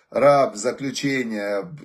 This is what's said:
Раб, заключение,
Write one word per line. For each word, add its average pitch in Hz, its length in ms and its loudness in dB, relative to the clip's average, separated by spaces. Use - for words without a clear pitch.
Раб, 131 460 4
заключение, 113 1120 -4